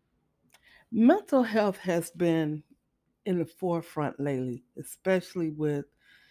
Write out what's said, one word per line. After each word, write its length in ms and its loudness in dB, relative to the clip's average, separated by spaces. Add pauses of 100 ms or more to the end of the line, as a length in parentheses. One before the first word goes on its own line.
(920)
Mental 500 4
health 360 0
has 320 -2
been 520 0 (640)
in 140 0
the 80 -2
forefront 760 -4
lately, 420 -4 (160)
especially 720 -4
with, 380 -2 (440)